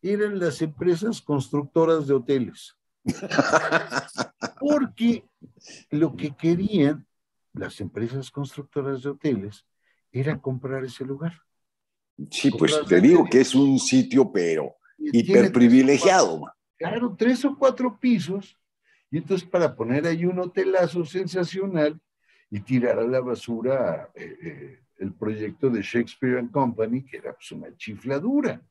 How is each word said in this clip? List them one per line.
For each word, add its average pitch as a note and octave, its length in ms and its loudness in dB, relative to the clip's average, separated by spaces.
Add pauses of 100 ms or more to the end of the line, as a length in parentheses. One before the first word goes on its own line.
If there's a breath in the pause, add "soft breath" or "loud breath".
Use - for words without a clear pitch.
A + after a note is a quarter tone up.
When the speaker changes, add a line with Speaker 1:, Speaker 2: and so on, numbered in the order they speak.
Speaker 1:
eran G#3 380 -2
las E3 220 -2
empresas E3+ 600 -2
constructoras D3 840 0
de C#3 60 2
hoteles. B2+ 640 -2 (280)
Speaker 2:
<laughs> - 1600 -2
Speaker 1:
Porque C4+ 680 0 (640 soft breath)
lo D3 260 0
que C#3+ 200 -8
querían E3+ 680 0 (480)
las F#2 280 -12
empresas A#2 500 -8
constructoras C#3 720 -8
de C#3+ 60 -6
hoteles A2+ 560 -6 (460)
era C3 280 -4
comprar C3 460 -8
ese B2+ 200 -12
lugar. C#3 280 -8 (960)
Speaker 2:
Sí, - 220 0
pues - 220 2
Speaker 1:
Comprar D3+ 160 -2
Speaker 2:
te F2+ 60 6
Speaker 1:
la F2+ 60 8
Speaker 2:
digo F3+ 200 8
Speaker 1:
hoteles. - 100 0
Speaker 2:
que B2+ 100 6
es B2+ 140 0
un C3+ 240 4
sitio, B2+ 520 2
pero E2 440 -2 (220)
Speaker 1:
Y - 140 -6 (120)
tiene F#3+ 240 6
Speaker 2:
hiperprivilegiado, C3 800 6
Speaker 1:
tres - 80 -2
o - 40 -8
cuatro, - 160 -14 (220)
claro, G#3+ 400 -4
tres A#3+ 280 2
o C#4 120 -2
cuatro B3+ 420 0
pisos. G3 580 -2 (520)
Y D3 80 -6
entonces F3+ 300 -4
para F3 280 0
poner A#2+ 320 -2
ahí E3 180 -2
un F3+ 140 -2
hotelazo F3+ 680 0
sensacional F3+ 960 -2 (500)
y G#2 120 -8
tirar A#2+ 380 0
a A2+ 80 0
la B2+ 120 0
basura, A#2 960 -4
eh, - 260 -16
eh, - 380 -16 (200)
el F#2+ 140 -8
proyecto G#2+ 560 -4
de A2 120 -2
Shakespeare B2 560 -2
and A#2+ 140 -6
Company, A#2+ 520 -2
que - 140 -18
era, - 160 -12
pues, - 180 -20
una - 240 -16
chifladura D#3+ 960 -4